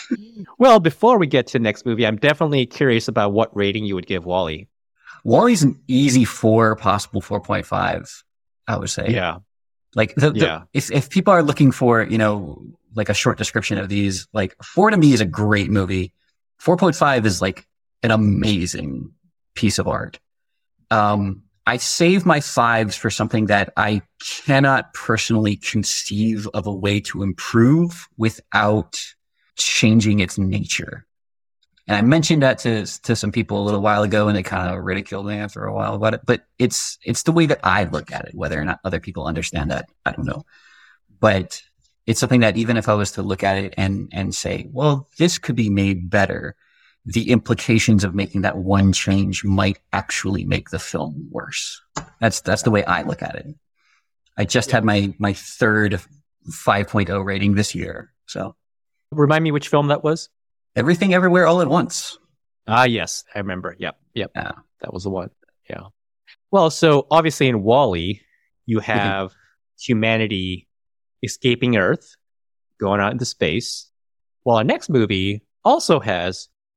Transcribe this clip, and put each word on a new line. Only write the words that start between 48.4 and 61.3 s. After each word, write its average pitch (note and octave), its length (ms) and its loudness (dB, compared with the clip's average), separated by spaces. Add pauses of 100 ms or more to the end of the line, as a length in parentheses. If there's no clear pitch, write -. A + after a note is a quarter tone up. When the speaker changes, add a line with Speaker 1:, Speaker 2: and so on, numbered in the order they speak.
Speaker 1:
that F#2+ 160 -2
one G2 340 4
change G2 520 -2
might G2 340 0 (140)
actually G2 520 -4
make F#2 260 -4
the E2 80 -6
film - 520 -8
worse. - 500 -10 (400)
That's, A2+ 220 0
that's G2+ 200 -2
the - 80 0
way G#2 140 2
I E2+ 180 0
look D2 200 -8
at D#2 120 -8
it. - 120 -14 (920)
I G#2+ 80 -2
just A#2 240 0
Speaker 2:
Yeah. - 80 2
Speaker 1:
had A2 80 2
my, G2+ 340 0
my G2+ 140 -2
third G#2+ 680 0 (520)
five G2+ 360 0
point G2+ 220 -2
oh G2 100 -2
rating G2 340 0
this G2+ 200 0
year. - 380 -10 (140)
So F#2+ 280 -10 (560)
Speaker 2:
Remind D#3 320 2
me D#3+ 100 0
which C#3+ 160 -4
film D3 200 2
that C#3+ 160 0
was? D#3 240 -2 (480)
Speaker 1:
Everything E3+ 380 2
Everywhere F3+ 320 4